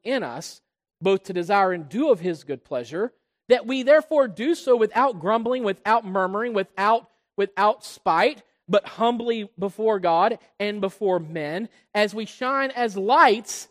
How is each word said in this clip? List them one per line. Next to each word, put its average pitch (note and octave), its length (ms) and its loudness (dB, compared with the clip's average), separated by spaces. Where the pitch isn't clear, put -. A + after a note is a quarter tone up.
in B3 200 -4
us, B2+ 380 -12
both F#3+ 240 2
to F#3+ 80 -10
desire F#3 400 2
and E3 140 -6
do B3 220 0
of G3+ 120 4
His E3+ 240 -6
good C#3 180 -8
pleasure, C#3+ 500 -6
that A#3 200 2
we C4 160 -4
therefore D4 440 4
do A#3 280 -2
so B3+ 200 2
without A3 440 0
grumbling, A3+ 440 -2
without G#3+ 400 0
murmuring, G3 500 -2
without, G#3 540 0
without G3+ 480 0
spite, F#3+ 560 0
but G3 180 2
humbly A#3 600 -2
before G#3 420 -2
God F3+ 400 2
and G#3 220 -4
before F#3+ 380 -2
men, D#3+ 500 -8
as G#3 220 0
we A3 100 -8
shine C4+ 460 -4
as A#3 260 -4
lights A3+ 720 2